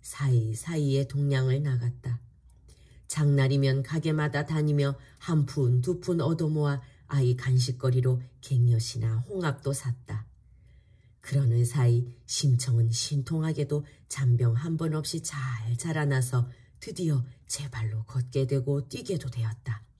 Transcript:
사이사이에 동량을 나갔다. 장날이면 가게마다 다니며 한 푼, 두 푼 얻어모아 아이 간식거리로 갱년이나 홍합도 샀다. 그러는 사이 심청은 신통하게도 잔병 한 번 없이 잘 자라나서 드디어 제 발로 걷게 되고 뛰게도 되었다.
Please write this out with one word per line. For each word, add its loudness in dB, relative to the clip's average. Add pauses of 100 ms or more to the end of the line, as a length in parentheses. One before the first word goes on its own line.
사이사이에 0
동량을 0
나갔다. -2 (880)
장날이면 4
가게마다 -2
다니며 2 (220)
한 0
푼, 2
두 -2
푼 0
얻어모아 0 (260)
아이 2
간식거리로 2 (200)
갱년이나 0
홍합도 -2
샀다. -6 (920)
그러는 2
사이 2 (220)
심청은 2
신통하게도 -2 (240)
잔병 2
한 -2
번 0
없이 -4
잘 -4
자라나서 0 (280)
드디어 -2 (220)
제 -8
발로 -4
걷게 -2
되고 -2
뛰게도 -6
되었다. -6 (160)